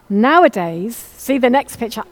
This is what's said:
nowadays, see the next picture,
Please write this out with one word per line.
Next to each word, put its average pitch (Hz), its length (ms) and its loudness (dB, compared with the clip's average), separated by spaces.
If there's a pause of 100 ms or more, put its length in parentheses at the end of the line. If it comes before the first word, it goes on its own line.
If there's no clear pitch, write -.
nowadays, 214 840 2
see - 420 -6
the 247 120 2
next 277 260 0
picture, 220 360 -8